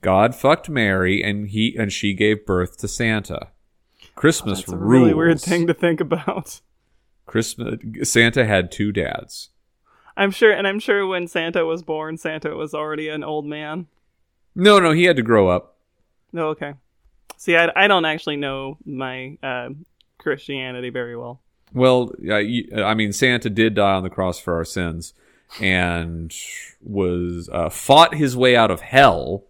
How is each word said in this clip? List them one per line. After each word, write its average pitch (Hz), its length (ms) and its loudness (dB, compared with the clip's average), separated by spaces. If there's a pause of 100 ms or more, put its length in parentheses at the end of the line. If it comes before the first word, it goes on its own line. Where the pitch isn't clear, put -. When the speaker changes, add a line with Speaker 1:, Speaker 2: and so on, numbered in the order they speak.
Speaker 1:
God 101 340 2
fucked 156 360 0
Mary, 98 520 0
and 104 260 -4
he, 107 300 -2
and 101 140 -2
she 101 220 -2
gave 104 320 0
birth 90 320 -2
to 101 100 -8
Santa. 110 600 -4 (680)
Christmas 113 460 0
Speaker 2:
That's - 120 -12
a 90 60 -6
really 113 340 6
weird 165 160 2
Speaker 1:
rules. 165 160 0
Speaker 2:
thing 170 220 0
to 165 80 0
think 170 260 0
about. 165 600 -6 (680)
Speaker 1:
Christmas, 110 540 -6 (240)
Santa 117 420 2
had 92 260 0
two 104 200 -2
dads. - 580 -8 (680)
Speaker 2:
I'm 196 140 0
sure, 214 220 6
and 196 140 0
I'm 196 140 -2
sure 202 260 0
when 180 220 -4
Santa 165 380 -2
was 165 160 -6
born, 156 340 -8
Santa 156 380 -8
was 156 180 -8
already 156 380 -6
an 151 120 -8
old 151 220 -8
man. 151 440 -10 (680)
Speaker 1:
No, 202 240 6
no, 170 140 4
he 170 120 4
had 175 120 4
to 127 60 0
grow 110 260 6
up. - 280 -2 (560)
Speaker 2:
No, 165 160 -4
okay. 147 240 -8 (640)
See, 170 200 0
I, 170 200 4
I 196 120 4
don't 180 180 4
actually 156 300 -6
know 135 500 -8
my, 131 560 -10
uh, 127 280 -8 (480)
Christianity 131 680 -6
very 120 280 -8
well. 120 240 -14 (340)
Speaker 1:
Well, 127 380 4 (100)
uh, 104 200 0
y-, 113 220 -4 (120)
I 107 180 0
mean, 107 180 0
Santa 123 380 0
did 110 240 2
die 98 200 4
on 95 100 -2
the 92 40 -6
cross 92 300 -4
for 87 160 -4
our 82 100 -2
sins, 82 480 -6 (480)
and 85 720 -2 (460)
was, 90 720 -4
uh, 82 160 -2
fought 156 460 6
his 143 220 -2
way 123 200 4
out 113 140 4
of 87 100 -2
hell 95 680 2